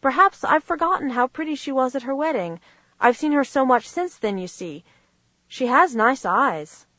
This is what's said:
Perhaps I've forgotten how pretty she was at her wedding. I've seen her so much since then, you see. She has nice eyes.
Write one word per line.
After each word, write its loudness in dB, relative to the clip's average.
Perhaps 2
I've 2
forgotten -2
how 0
pretty -6
she -8
was 0
at -4
her -6
wedding. -4
I've 4
seen -2
her 2
so 0
much 2
since -6
then, -4
you -8
see. -12
She -4
has 4
nice 2
eyes. -2